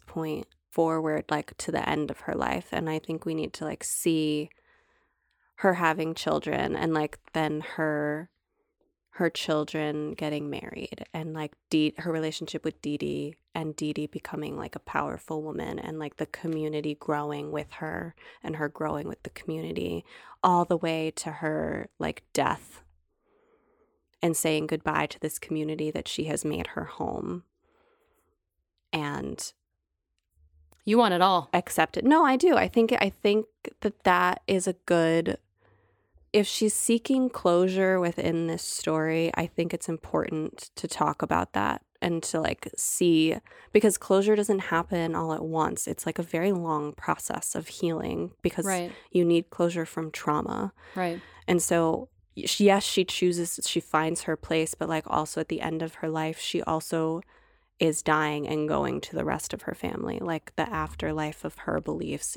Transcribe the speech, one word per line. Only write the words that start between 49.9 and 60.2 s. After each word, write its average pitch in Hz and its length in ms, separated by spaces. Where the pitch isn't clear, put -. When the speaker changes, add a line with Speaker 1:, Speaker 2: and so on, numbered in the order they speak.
Speaker 1:
trauma. - 600
Speaker 2:
Right. 175 240
Speaker 1:
And 175 160
so, 165 460
y-, - 100
she, - 180
yes, 196 180
she - 220
chooses, 175 600
she - 140
finds 160 440
her 156 140
place, 160 380
but, 156 140
like, 160 180
also 156 340
at 160 80
the 165 120
end 160 200
of 165 160
her 165 140
life, 160 300
she - 220
also 160 600
is 160 240
dying 151 460
and 151 200
going 143 320
to - 160
the - 80
rest - 300
of - 80
her - 120
family. - 460